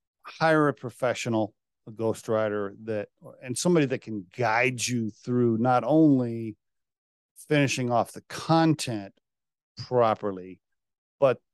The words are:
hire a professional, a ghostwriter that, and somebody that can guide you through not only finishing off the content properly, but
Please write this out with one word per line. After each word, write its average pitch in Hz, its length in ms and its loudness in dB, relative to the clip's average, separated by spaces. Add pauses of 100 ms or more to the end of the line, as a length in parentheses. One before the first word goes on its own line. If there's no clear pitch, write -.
(220)
hire 156 460 2
a 139 60 0
professional, 113 760 -4 (360)
a 117 40 -16
ghostwriter 107 920 -2
that, 107 240 -6 (340)
and 123 160 -10
somebody 170 300 2
that 123 140 -4
can 104 260 -10 (100)
guide 120 480 0
you 117 240 -2
through 120 480 -2
not 123 260 2
only 123 720 2 (960)
finishing 131 420 0
off 113 200 2
the - 180 -18
content 147 840 0 (760)
properly, 101 720 0 (600)
but 127 200 2 (140)